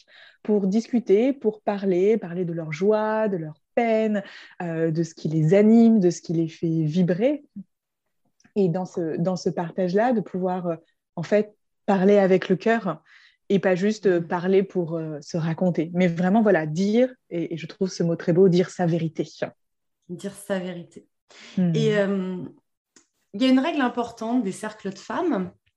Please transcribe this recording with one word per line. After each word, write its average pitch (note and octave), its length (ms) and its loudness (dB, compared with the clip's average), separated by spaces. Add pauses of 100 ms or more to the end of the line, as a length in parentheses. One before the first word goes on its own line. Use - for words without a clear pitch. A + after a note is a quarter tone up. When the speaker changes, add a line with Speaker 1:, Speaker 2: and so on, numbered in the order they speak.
(420)
Speaker 1:
pour G#3 240 0
discuter, A3 680 2
pour G#3+ 260 -4
parler, G3+ 560 0
parler F3+ 300 -6
de E3+ 80 -6
leur D#3+ 180 -8
joie, G#3+ 560 0
de G3 80 -2
leur D#3 240 -10 (140)
peine, A3 480 0 (400)
euh, E3 280 -2
de E3 120 -2
ce D#3+ 120 -8
qui - 140 -8
les D#3 240 2
anime, A3 480 6
de F3+ 80 4
ce E3+ 140 -2
qui - 100 -6
les E3 160 0
fait D#3+ 360 -2
vibrer. F3+ 600 0 (1120)
Et G3 140 2
dans F#3 160 -4
ce, E3 320 -6
dans F3+ 180 0
ce F3 140 -4
partage-là, F#3 640 0
de A3 80 0
pouvoir, F#3 460 -4
euh, E3 80 -4 (400)
en E3+ 60 -6
fait, G#3 320 -2 (320)
parler G3 320 4
avec F#3+ 320 2
le F#3 60 2
cœur G3 460 -4 (460)
et G3+ 120 2
pas F#3+ 140 2
juste, G3+ 320 -2
euh, F3+ 140 4
parler F3+ 420 0
pour, E3+ 340 -4
euh, D#3 260 -8
se - 160 -8
raconter. E3 560 -2
Mais F3+ 120 2
vraiment, F3+ 360 2
voilà, F3+ 240 4
dire, G3+ 420 0 (220)
et, E3+ 240 -6
et - 20 -4
je D#3 100 -12
trouve - 220 -6
ce - 140 -6
mot E3+ 140 0
très - 180 -2
beau, F#3+ 160 6
dire F3 200 2
sa - 140 -4
vérité. E3 420 -2 (840)
Speaker 2:
Dire F#3+ 240 -12
sa - 240 -6
vérité. F3+ 480 -12 (500)
Speaker 1:
Hmm. F3+ 180 2
Speaker 2:
Et, F3+ 220 2
euh, F#3+ 400 -2 (960)
il G3+ 80 -4
y C4 40 4
a - 20 4
une C4 120 6
règle D#4 200 -2
importante A#3+ 600 -2
des F#3+ 100 -4
cercles G#3 400 -10
de F#3+ 60 -20
femmes, A3+ 520 -4 (260)